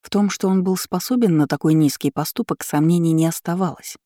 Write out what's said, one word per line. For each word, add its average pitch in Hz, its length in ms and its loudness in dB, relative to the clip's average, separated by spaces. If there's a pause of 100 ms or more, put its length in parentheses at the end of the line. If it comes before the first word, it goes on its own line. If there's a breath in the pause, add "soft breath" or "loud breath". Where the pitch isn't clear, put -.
В - 80 -20
том, 202 200 2
что - 180 -4
он 190 160 2
был 185 140 0
способен 214 580 0
на 151 100 4
такой 156 280 0
низкий 147 360 2
поступок, - 540 -6
сомнений 165 480 0
не 160 160 2
оставалось. 170 800 -6